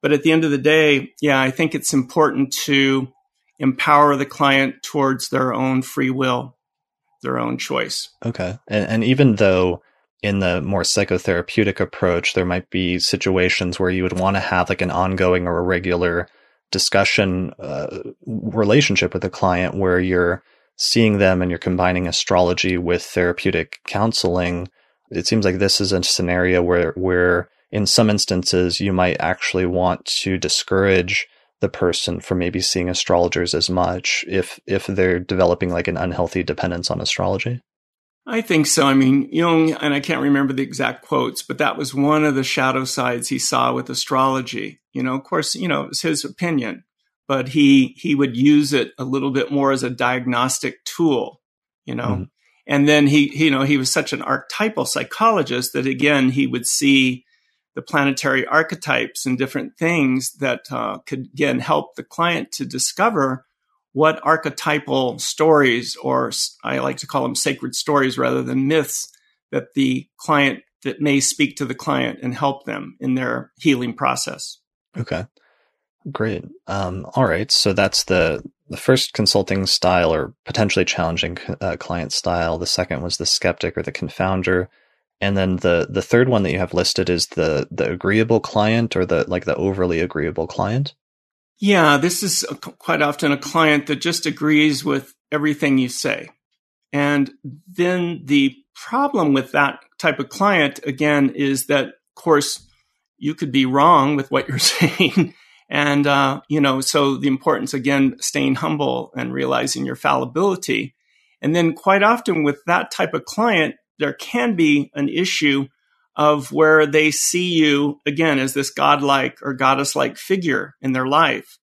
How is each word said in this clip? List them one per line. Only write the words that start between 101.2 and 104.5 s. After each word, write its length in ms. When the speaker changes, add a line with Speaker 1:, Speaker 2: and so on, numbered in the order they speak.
Speaker 1:
is 340
that, 200
of 80
course, 480
you 160
could 180
be 140
wrong 500
with 140
what 180
you're 120